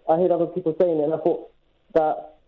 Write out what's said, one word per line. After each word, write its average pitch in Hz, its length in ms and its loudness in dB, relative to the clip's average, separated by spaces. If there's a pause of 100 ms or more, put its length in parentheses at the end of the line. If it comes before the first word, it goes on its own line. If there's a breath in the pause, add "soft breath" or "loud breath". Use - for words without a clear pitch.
I 160 80 4
heard 180 140 2
other 170 160 2
people 165 320 -4
saying 170 200 2
it, 151 40 0
and 151 100 0
I 156 40 -2
thought - 340 -4 (420)
that 156 400 0 (140)